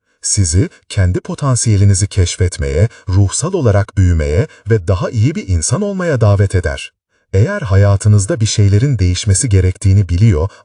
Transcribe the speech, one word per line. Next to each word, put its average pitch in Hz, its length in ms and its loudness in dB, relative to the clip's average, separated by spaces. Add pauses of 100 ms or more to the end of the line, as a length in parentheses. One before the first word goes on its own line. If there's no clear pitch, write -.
(220)
Sizi 95 480 -2 (200)
kendi 95 300 0
potansiyelinizi 104 880 0
keşfetmeye, 87 840 -2 (200)
ruhsal 98 440 0
olarak 107 440 0
büyümeye 80 500 2 (220)
ve 104 180 0
daha 98 220 -2
iyi 123 260 0
bir 208 120 -8
insan 92 340 -2
olmaya 180 400 -2
davet 101 340 2
eder. - 380 -6 (400)
Eğer 175 280 0
hayatınızda 101 760 2
bir 107 60 0
şeylerin 104 540 0
değişmesi 95 500 0
gerektiğini 92 600 2
biliyor 90 400 2 (160)